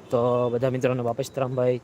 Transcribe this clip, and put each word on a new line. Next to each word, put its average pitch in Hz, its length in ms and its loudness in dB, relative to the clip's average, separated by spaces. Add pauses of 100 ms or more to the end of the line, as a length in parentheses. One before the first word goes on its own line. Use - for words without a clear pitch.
તો 123 400 2
બધા 120 200 0
મિત્રોને 127 340 0
બાપસ્તરામભાઈ, 127 800 -2